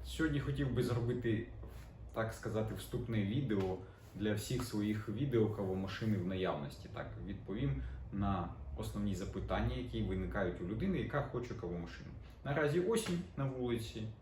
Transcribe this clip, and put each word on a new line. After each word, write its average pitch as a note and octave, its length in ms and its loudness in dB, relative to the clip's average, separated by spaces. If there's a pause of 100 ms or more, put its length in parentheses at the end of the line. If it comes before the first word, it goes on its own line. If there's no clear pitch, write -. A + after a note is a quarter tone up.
Сьогодні D3 360 2
хотів C3+ 340 0
би A#2+ 80 4
зробити, A#2 640 2 (680)
так A2+ 180 0
сказати, G#2+ 420 0
вступне - 480 0
відео G2+ 540 2 (380)
для G#2 200 2
всіх A2 300 0
своїх G#2+ 440 0
відео A#2 380 4
кавомашини G2 720 2
в F2+ 80 0
наявності. E2 680 0
Так, - 120 -6 (200)
відповім A#2+ 560 -2 (300)
на F#2+ 360 2 (280)
основні G2+ 380 -2
запитання, G2 640 0
які A2+ 260 -2
виникають F#2 580 0
у F2+ 40 -2
людини, C#3 340 2
яка C3 240 0
хоче - 320 -4
кавомашину. E2+ 540 -6 (360)
Наразі D3 360 4
осінь F#3 420 2 (140)
на C3+ 80 2
вулиці A#2 580 0 (200)